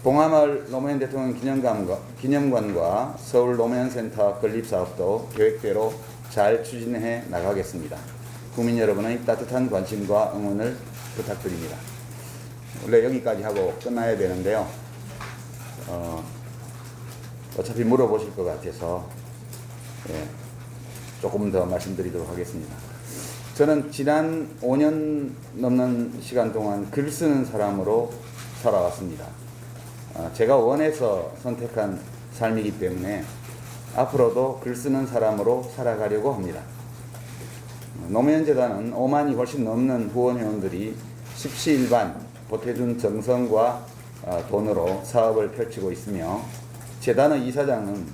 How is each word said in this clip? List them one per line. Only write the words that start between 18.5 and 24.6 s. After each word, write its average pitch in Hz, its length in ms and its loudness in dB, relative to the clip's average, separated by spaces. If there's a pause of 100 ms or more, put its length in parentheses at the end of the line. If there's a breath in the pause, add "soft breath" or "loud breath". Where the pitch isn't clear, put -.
예, 78 180 -6 (920)
조금 101 300 0
더 90 160 4
말씀드리도록 90 640 -4
하겠습니다. 87 440 -8 (840 loud breath)
저는 147 340 4
지난 156 580 2 (140)